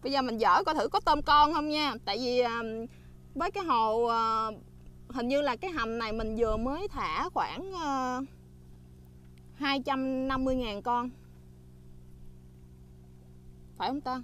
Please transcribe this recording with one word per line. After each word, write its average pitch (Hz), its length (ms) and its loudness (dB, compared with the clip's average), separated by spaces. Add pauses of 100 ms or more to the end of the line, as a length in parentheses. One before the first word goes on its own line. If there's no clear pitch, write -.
Bây 269 60 -2
giờ 277 100 2
mình 233 160 -2
dở 233 260 6
coi 320 120 0
thử 294 120 2
có 370 120 2
tôm 302 220 2
con 294 320 6
không 302 160 0
nha. 302 240 0 (120)
Tại 202 120 -2
vì, 247 220 2
à, 233 200 2 (760)
với 339 160 -2
cái 403 120 -4
hồ, 233 420 4
à, 226 460 2 (580)
hình 240 180 -4
như 277 140 2
là 269 140 0
cái 370 160 -8
hầm 226 260 -4
này 220 160 -4
mình 220 240 -4
vừa 220 200 2
mới 285 300 -2
thả 214 460 -4
khoảng, 214 400 -4
à, 269 460 -2 (1400)
hai 277 240 0
trăm 262 480 -2
năm 262 160 0
mươi 262 120 2
ngàn 220 260 -2
con. 240 280 0 (2750)
Phải 185 120 -2
không 277 120 -4
ta? 254 220 -4